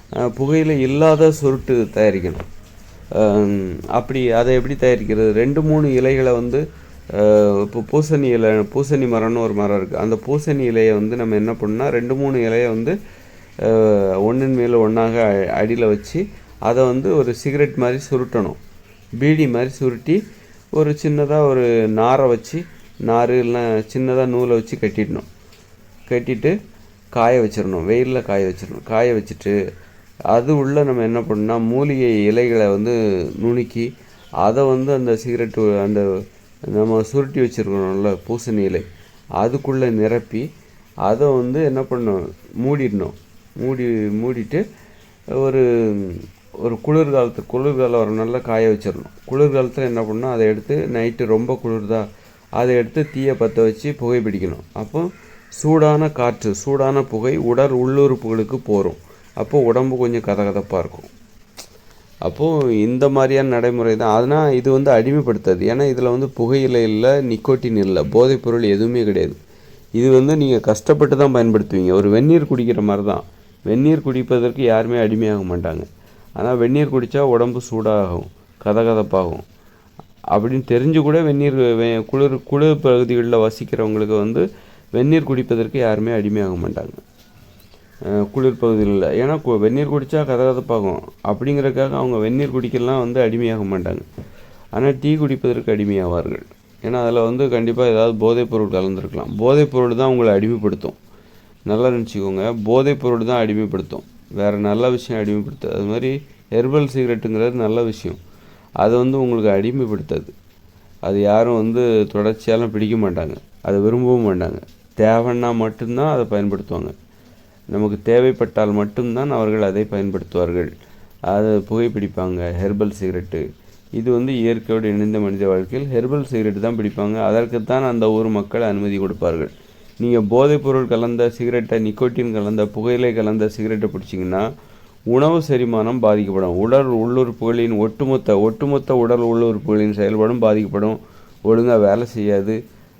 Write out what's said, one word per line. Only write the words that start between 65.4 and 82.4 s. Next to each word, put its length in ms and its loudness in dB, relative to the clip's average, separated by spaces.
ஏன்னா 220 0
இதுல 260 0
வந்து 180 0
புகையிலை 540 0
இல்ல, 400 2
நிக்கோட்டின் 540 0
இல்ல, 280 2
போதைப் 380 4
பொருள் 200 0
எதுவுமே 420 2
கிடையாது. 320 0
இது 180 4
வந்து 260 6
நீங்க 240 2
கஷ்டப்பட்டு 560 2
தான் 180 4
பயன்படுத்துவீங்க. 580 2
ஒரு 180 4
வெந்நீர் 360 4
குடிக்கிற 360 0
மாதிரி 240 0
தான். 180 -2
வெந்நீர் 380 2
குடிப்பதற்கு 600 -2
யாருமே 360 2
அடிமையாக 440 0
மாட்டாங்க. 420 -4
ஆனா 220 -2
வெந்நீர் 400 2
குடிச்சா 240 -2
உடம்பு 420 2
சூடாகும், 560 -2
கதகதப்பாகும் 800 0
அப்படின்னு 400 0
தெரிஞ்சு 340 2
கூட 200 2
வெந்நீர் 320 0
வெ-, 500 2
குளிர், 400 0